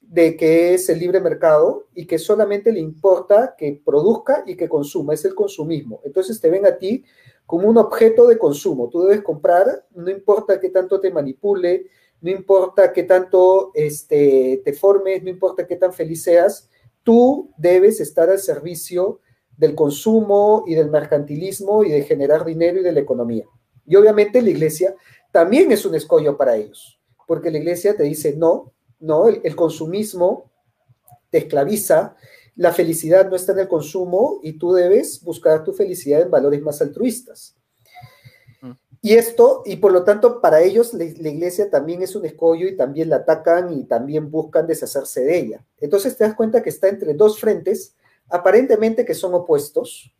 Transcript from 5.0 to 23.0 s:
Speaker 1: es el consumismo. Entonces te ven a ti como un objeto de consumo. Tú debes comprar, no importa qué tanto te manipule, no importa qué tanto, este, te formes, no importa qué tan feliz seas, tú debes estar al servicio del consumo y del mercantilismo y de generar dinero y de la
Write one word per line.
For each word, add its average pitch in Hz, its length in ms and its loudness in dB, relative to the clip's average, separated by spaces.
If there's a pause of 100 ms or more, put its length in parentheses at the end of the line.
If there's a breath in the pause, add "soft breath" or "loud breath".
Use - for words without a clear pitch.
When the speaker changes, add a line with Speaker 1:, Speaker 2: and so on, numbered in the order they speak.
Speaker 1:
es 151 100 -10
el 190 100 -2
consumismo. 151 720 -8
Entonces 190 360 -6
te - 100 2
ven 196 160 0
a 180 100 4
ti 196 280 -6 (420 soft breath)
como 180 220 0
un 226 100 4
objeto 220 480 4
de - 120 6
consumo. 143 520 -2
Tú 170 120 -4
debes 202 200 2
comprar, 180 720 0
no 175 160 -10
importa 196 500 0
qué 180 100 -4
tanto 185 300 -2
te 190 100 -2
manipule, 180 760 -4 (340 soft breath)
no 170 100 -8
importa 185 640 2
qué 180 120 -2
tanto, 185 720 4
este, 143 920 0
te 143 80 -4
formes, 190 500 0
no 185 80 -10
importa 180 360 -4
qué 175 100 -8
tan 180 160 -2
feliz 160 300 -8
seas, 180 460 2 (340)
tú 247 540 4
debes 185 440 4
estar 165 300 0
al 196 80 2
servicio 175 840 -6 (360)
del 151 180 2
consumo 202 920 2
y 165 80 -4
del 151 160 0
mercantilismo 156 960 -2
y 175 60 -2
de 147 120 0
generar 147 420 0
dinero 170 360 -2
y - 20 -4
de 180 100 0
la 151 80 0